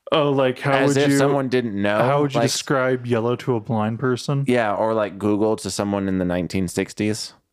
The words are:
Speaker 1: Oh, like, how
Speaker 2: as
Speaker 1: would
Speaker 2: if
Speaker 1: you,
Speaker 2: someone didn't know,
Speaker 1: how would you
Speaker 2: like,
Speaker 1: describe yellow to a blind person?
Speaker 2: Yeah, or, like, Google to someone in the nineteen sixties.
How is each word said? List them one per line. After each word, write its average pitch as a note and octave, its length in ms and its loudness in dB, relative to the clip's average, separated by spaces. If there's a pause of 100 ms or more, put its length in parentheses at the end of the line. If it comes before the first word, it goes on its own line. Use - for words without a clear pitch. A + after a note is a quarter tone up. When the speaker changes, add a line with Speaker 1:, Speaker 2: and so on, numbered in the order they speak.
(100)
Speaker 1:
Oh, D3 200 2
like, C3 280 2
how C#3 140 -2
Speaker 2:
as C3+ 160 4
Speaker 1:
would C#3 100 2
Speaker 2:
if C#3+ 120 4
Speaker 1:
you, C#3 80 4
Speaker 2:
someone C#3 300 2
didn't A#2 320 -2
know, G#2 180 2
Speaker 1:
how C#3 220 2
would C#3+ 140 0
you A#2 60 0
Speaker 2:
like, A#2 100 2
Speaker 1:
describe C3 560 -2
yellow A#2 300 0
to B2+ 200 -2
a A2 40 -2
blind A2 380 -2
person? C3+ 480 -2
Speaker 2:
Yeah, A#2 280 2
or, A2 180 0
like, G#2 260 -2
Google G#2 380 2
to G2+ 140 -6
someone G2+ 360 -2
in F#2+ 120 0
the F#2 80 0
nineteen F2 420 -2
sixties. G#2 640 -4 (200)